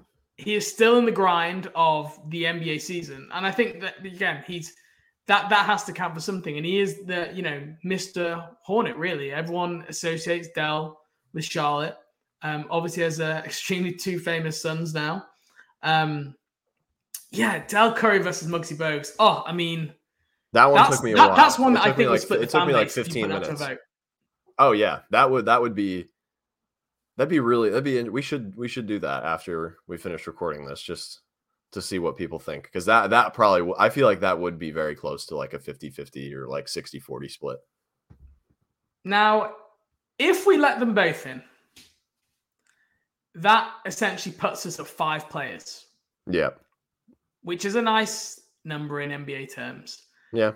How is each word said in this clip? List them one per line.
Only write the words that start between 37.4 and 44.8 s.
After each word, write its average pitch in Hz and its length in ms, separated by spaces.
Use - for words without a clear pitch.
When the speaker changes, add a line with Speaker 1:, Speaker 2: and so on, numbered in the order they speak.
Speaker 1:
Now, 208 500
if 320 280
we 381 120
let 277 220
them 233 140
both 180 340
in, 127 160
that 214 360
essentially 190 500
puts - 300
us 170 140
at 147 80